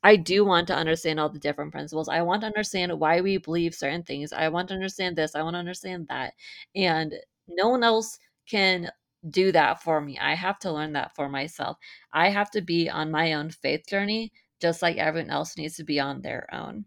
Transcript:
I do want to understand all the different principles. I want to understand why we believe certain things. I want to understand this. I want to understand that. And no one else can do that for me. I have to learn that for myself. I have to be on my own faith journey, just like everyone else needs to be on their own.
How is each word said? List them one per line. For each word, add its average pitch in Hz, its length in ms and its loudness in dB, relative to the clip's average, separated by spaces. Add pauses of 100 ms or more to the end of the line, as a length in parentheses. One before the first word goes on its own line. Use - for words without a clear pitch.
I 208 100 12
do 185 300 4
want 175 240 4
to - 80 0
understand 160 420 0
all 151 100 2
the 147 120 -8
different 147 320 -4
principles. 151 360 -6
I 165 140 0
want 185 200 2
to 220 40 -4
understand 196 520 -2
why 160 220 4
we 190 180 2
believe 170 360 -2
certain 160 300 -4
things. 143 280 -8
I 160 160 0
want 175 200 -2
to 196 60 -6
understand 190 420 -4
this. 156 180 -2
I 156 80 -2
want 165 120 -4
to 175 40 -4
understand 175 520 -8
that. 131 240 -6 (420)
And 160 380 0 (340)
no 185 220 2
one 247 120 2
else 226 380 2 (280)
can 185 420 2 (380)
do 185 240 4
that 156 300 4
for 160 180 2
me. 143 180 -10
I 147 160 0
have 185 260 -4
to 180 120 -4
learn 156 200 -4
that - 240 -4
for 147 120 -4
myself. 139 500 -6 (340)
I 165 160 4
have 202 240 0
to 214 80 -2
be 170 280 0
on 156 220 -4
my 160 220 2
own 151 180 -4
faith 147 380 -4
journey, 214 440 -2 (280)
just 170 200 2
like 170 160 0
everyone 156 340 -2
else 147 260 -4
needs 160 200 -8
to 160 80 -12
be 147 140 -2
on 139 240 -4
their - 320 -8
own. 208 320 -10